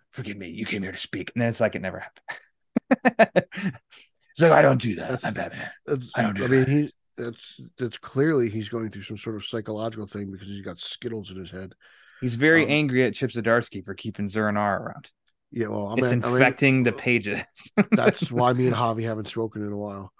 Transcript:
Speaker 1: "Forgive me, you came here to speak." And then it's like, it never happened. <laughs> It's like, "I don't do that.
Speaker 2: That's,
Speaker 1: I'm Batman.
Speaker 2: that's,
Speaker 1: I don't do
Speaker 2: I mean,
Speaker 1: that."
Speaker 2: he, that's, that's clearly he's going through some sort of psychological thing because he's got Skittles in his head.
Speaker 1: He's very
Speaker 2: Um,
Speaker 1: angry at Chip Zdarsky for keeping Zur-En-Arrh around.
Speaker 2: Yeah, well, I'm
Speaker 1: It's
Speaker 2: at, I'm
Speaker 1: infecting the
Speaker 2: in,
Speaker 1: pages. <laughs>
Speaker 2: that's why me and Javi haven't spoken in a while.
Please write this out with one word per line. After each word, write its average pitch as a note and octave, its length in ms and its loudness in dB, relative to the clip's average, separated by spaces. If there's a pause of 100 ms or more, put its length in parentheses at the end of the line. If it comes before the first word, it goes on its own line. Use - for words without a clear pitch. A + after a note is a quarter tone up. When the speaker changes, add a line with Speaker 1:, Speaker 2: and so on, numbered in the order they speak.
(100)
Speaker 1:
"Forgive - 260 -12
me, F#2 140 -12
you G#2+ 140 -8
came G2+ 200 -4
here F#2 80 -8
to F2+ 60 -12
speak." - 360 -8
And A#2+ 80 0
then A#2 60 4
it's A2+ 120 -2
like, A2 140 2
it - 80 -6
never F#2 160 -6
happened. - 1500 0
<laughs> F#3+ 340 -6 (480)
It's - 100 -8
like, D#3+ 120 8
"I D3 100 10
don't C3+ 180 6
do A2+ 140 -2
that. - 160 -6
Speaker 2:
That's, B2+ 140 -4
Speaker 1:
I'm A2 100 -4
Batman. - 360 -8 (140)
Speaker 2:
that's, C3 300 -6
Speaker 1:
I C3 80 0
don't G#2+ 140 0
do G2+ 80 -2
Speaker 2:
I B2 40 0
mean, C3 120 6
Speaker 1:
that." C3 80 4
Speaker 2:
he, D3 220 2 (260)
that's, - 440 -12 (160)
that's A#2+ 220 -6
clearly C#3 500 2
he's G#2+ 200 -6
going A2+ 220 -6
through G2+ 120 -12
some G#2 160 -12
sort A2+ 160 -8
of G#2 100 -10
psychological A2 600 -6
thing G2+ 240 -10
because G2 160 -14
he's G2 160 -12
got F#2 160 -12
Skittles A2 540 -10
in F#2 40 -14
his F2+ 140 -12
head. F#2 240 -12 (460)
Speaker 1:
He's B2 160 -2
very D#3 260 6
Speaker 2:
Um, A#2+ 80 0
Speaker 1:
angry C#3 340 2
at A2 100 0
Chip - 180 -4
Zdarsky A2+ 520 0
for G2 100 -12
keeping G#2 340 -6
Zur-En-Arrh G#2 520 0
around. - 300 -12 (400)
Speaker 2:
Yeah, A2+ 160 -2
well, G#2 220 -4
I'm A2+ 100 -2
Speaker 1:
It's B2+ 140 2
Speaker 2:
at, A#2+ 120 2
I'm A#2+ 80 0
Speaker 1:
infecting C3 500 4
the A#2+ 100 4
Speaker 2:
in, - 40 -12
Speaker 1:
pages. G#2+ 460 -2 (340)
<laughs> - 140 4
Speaker 2:
that's E3 420 2
why B2 220 4
me B2+ 140 2
and A#2+ 60 2
Javi A2+ 280 0
haven't A2 260 -6
spoken G#2+ 380 -6
in G#2 40 -6
a G#2 60 -6
while. G2+ 440 -10